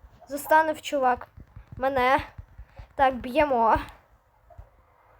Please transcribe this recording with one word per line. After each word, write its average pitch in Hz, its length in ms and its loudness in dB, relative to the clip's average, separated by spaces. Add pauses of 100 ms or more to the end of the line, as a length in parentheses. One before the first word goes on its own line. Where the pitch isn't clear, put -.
(280)
Застанив 311 540 0
чувак. 254 460 -2 (500)
Мене. 262 420 2 (760)
Так, 269 200 2
б'ємо. 247 640 2 (1400)